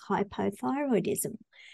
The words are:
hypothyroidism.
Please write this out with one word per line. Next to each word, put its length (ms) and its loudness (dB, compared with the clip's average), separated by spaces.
hypothyroidism. 1300 0